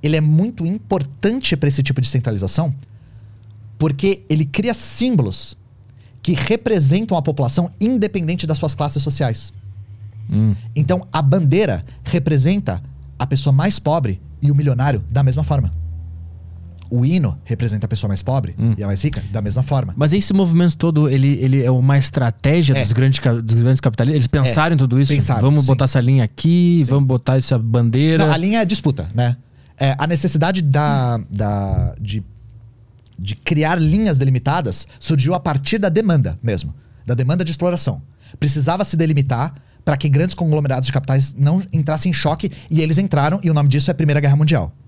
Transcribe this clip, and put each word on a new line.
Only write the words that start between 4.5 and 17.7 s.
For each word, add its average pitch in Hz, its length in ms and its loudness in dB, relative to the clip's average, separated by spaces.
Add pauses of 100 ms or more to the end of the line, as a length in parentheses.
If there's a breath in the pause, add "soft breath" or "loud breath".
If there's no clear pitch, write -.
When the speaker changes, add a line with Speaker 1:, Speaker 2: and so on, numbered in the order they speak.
Speaker 1:
símbolos 220 800 -2 (640 soft breath)
que - 140 -2
representam 190 840 0
a 156 60 -2
população 139 480 -2 (100)
independente 196 680 -2
das 156 120 -2
suas 151 160 -2
classes 143 280 -4
sociais. 135 500 -4 (760)
Speaker 2:
Hum. 104 280 2 (180 loud breath)
Speaker 1:
Então, 175 380 0
a 156 100 0
bandeira 143 600 2 (180 loud breath)
representa 151 800 0 (340)
a - 80 -2
pessoa 139 280 0
mais 139 260 2
pobre 135 420 -2 (220)
e 143 80 4
o 143 40 2
milionário 135 540 0
da 127 140 0
mesma 135 220 0
forma. 139 280 0 (1160)
O 123 160 0
hino 147 400 0
representa 107 420 -4